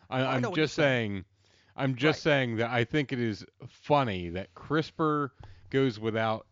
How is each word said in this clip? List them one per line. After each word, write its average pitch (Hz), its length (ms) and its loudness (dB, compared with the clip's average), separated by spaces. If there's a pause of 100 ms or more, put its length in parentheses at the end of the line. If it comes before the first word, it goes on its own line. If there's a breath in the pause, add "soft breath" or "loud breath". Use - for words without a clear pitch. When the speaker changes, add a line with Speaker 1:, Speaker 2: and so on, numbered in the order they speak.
(100 soft breath)
Speaker 1:
I, 131 100 -2
Speaker 2:
Oh, 131 40 2
I 131 100 0
Speaker 1:
I'm 127 80 0
Speaker 2:
know 202 80 0
what 175 60 -6
Speaker 1:
just 156 200 2
Speaker 2:
you're 160 80 4
saying. 120 280 2
Speaker 1:
saying, 95 120 -6 (520 soft breath)
I'm 135 200 0
just 147 300 2
Speaker 2:
Right. 156 60 4
Speaker 1:
saying 127 240 2
that 113 140 0
I 120 140 2
think 147 280 -2
it 123 80 -2
is 113 240 -2 (240)
funny 110 600 0
that 90 240 -8
CRISPR 151 760 -2 (400 loud breath)
goes 131 300 0
without 110 520 -2